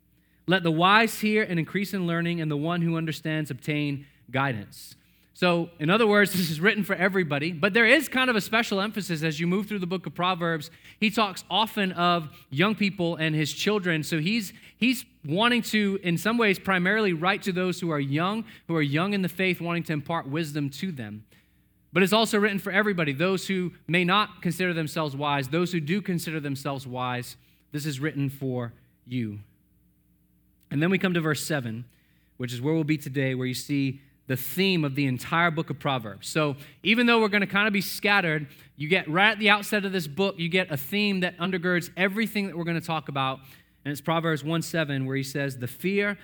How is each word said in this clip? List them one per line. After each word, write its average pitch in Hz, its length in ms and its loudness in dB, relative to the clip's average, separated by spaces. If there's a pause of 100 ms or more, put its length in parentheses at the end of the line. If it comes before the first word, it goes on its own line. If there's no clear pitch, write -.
(460)
Let 185 160 4
the 170 80 2
wise 196 500 4
hear 214 220 2
and 180 160 -2
increase 180 340 -4
in 185 140 -2
learning, 170 340 -2
and 156 80 -2
the 147 80 0
one 170 260 -2
who 165 140 2
understands 156 540 -4
obtain 147 560 -4 (240)
guidance." 127 640 -4 (400)
So, 170 360 2 (100)
in 156 80 0
other 220 180 4
words, 208 260 6
<laughs> - 20 -2
this 175 160 0
is 151 100 -4
written 202 240 2
for 185 100 -2
everybody, 175 580 0
but 180 200 0
there 226 140 6
is 262 200 6
kind 254 220 0
of 240 80 2
a 202 40 2
special 220 400 0
emphasis 180 440 -4
as 156 160 -2
you 170 60 0
move 196 200 0
through 208 120 -6
the 180 80 -4
book 180 200 -4
of 147 80 -12
Proverbs. 170 560 -2 (300)
He 220 100 2
talks 202 400 0
often 202 420 0
of 175 360 2 (220)
young 185 240 2
people 175 420 -2
and 160 180 0
his 151 180 0
children, 180 500 0
so 160 180 -2
he's, 196 320 -2 (240)
he's 240 300 0 (180)
wanting 220 380 2
to, 202 400 0
in 170 160 2
some 214 180 0
ways, 208 220 4
primarily 190 560 2
write 185 300 0
to 196 80 0
those 180 280 -2
who 170 100 -2
are 151 80 0
young, 160 460 -2 (240)
who 165 80 0
are 156 60 2
young 156 320 0
in 196 80 0
the 180 60 2
faith, 185 320 -2
wanting 170 240 -2
to 165 100 -4
impart 151 340 -4
wisdom 147 400 -2
to 190 240 -8
them. 107 320 -10 (680)
But 175 80 6
it's 185 100 4
also 214 260 4
written 202 200 2
for 202 120 -6
everybody, 180 420 2
those 175 360 0
who 180 240 -2 (160)
may 175 160 4
not 196 380 2
consider 180 320 0
themselves 156 420 -2
wise, 143 320 0
those 175 240 0
who 170 80 0
do 170 220 -2
consider 165 380 -4
themselves 139 460 -6
wise. 123 500 -4 (360)
This 147 140 -6
is 139 140 -6
written 139 280 -2
for 123 460 -6 (320)
you. 113 340 -6 (1300)
And 143 100 -2
then 170 100 2
we 190 80 4
come 185 160 0
to 170 80 0
verse 151 200 0
seven, 120 440 -6 (500)
which 123 160 -8
is 120 80 -10
where 147 140 0
we'll 160 100 2
be 151 140 0
today, 135 360 -2
where 127 120 -4
you 127 80 -4
see 135 480 -2 (260)
the 127 80 0
theme 180 480 0
of 139 100 -4
the 143 100 -2
entire 165 460 0
book 160 180 -4
of 139 120 -8
Proverbs. 113 480 -4
So 151 280 0 (280)
even 226 220 4
though 233 140 6
we're 220 80 4
gonna 202 180 2
kinda 202 260 2
be 202 80 0
scattered, 175 640 0 (300)
you 151 120 -8
get 165 220 0
right 196 220 6
at 208 80 -4
the 208 100 6
outset 208 340 2
of 196 60 -2
this 185 160 -2
book, 185 320 -2
you 170 100 -2
get 185 220 0
a 151 60 -2
theme 202 440 0
that 175 180 -2
undergirds 175 580 -2
everything 202 500 -2
that 160 100 -8
we're 170 80 -4
gonna 165 160 -2
talk 156 280 -4
about. 135 320 -2 (440)
And 143 60 -6
it's 147 100 -6
Proverbs 160 440 0
one 160 180 -2
seven 143 440 -2
where 135 100 -4
he 139 80 -2
says, 139 340 -6
"The 123 80 -6
fear 202 580 -2